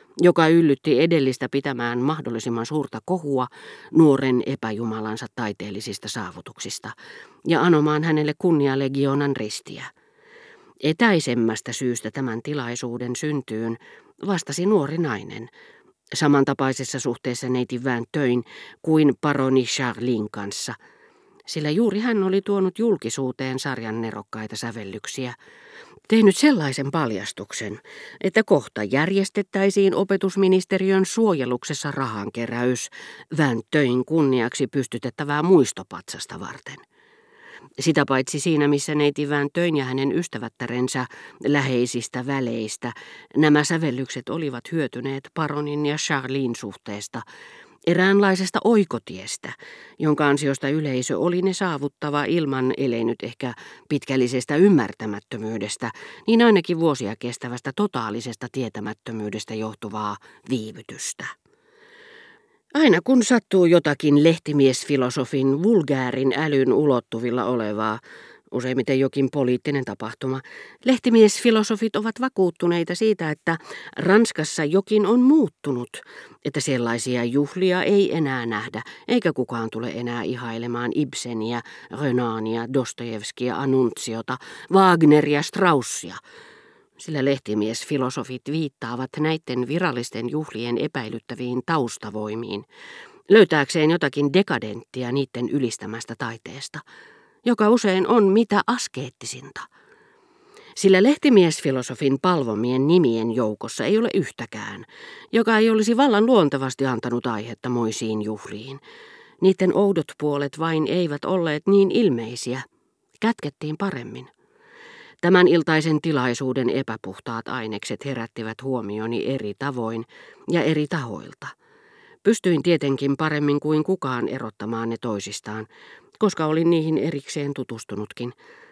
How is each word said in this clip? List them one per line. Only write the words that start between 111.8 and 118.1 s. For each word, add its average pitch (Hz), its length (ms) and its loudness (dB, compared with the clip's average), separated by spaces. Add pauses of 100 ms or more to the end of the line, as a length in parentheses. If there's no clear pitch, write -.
ilmeisiä. 123 680 0 (600)
Kätkettiin 156 580 -4
paremmin. 127 500 -8 (920)
Tämän 180 280 6
iltaisen 156 540 2
tilaisuuden 127 680 -2
epäpuhtaat 113 800 -6
ainekset 110 560 -8
herättivät 117 580 -8